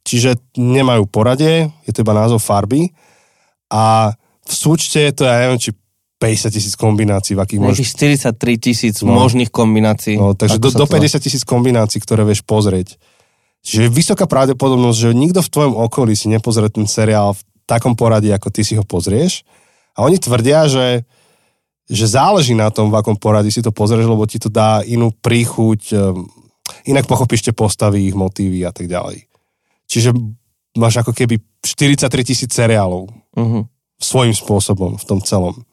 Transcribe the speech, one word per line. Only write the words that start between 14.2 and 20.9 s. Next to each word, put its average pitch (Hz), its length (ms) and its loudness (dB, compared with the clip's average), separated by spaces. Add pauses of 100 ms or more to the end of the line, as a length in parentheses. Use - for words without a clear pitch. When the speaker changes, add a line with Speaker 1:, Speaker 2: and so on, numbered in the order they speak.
Speaker 1:
pravdepodobnosť, 131 760 2
že 117 140 2
nikto 165 260 2
v - 80 -2
tvojom 143 300 0
okolí 113 340 0
si 104 160 -2
nepozrie 110 400 0
ten 107 160 -2
seriál 107 480 0
v 98 80 -8 (240)
takom 117 320 0
poradí, 110 340 2
ako 98 220 -2
ty - 100 -6
si 110 140 -2
ho 107 80 0
pozrieš. 101 640 -2 (480)
A 110 80 -2
oni 175 160 4
tvrdia, 135 480 2
že, 127 400 0 (800)